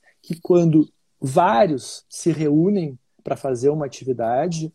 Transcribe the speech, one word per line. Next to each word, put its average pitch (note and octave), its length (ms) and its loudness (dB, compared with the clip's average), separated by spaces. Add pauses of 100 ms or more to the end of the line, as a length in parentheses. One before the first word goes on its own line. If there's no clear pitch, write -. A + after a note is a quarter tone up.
(220)
que - 180 -12
quando E3 500 4 (300)
vários E3+ 920 0
se - 220 -2
reúnem D#3 680 0 (260)
pra C3+ 120 -6
fazer C3 340 -2
uma D3+ 160 0
atividade, C3 880 -4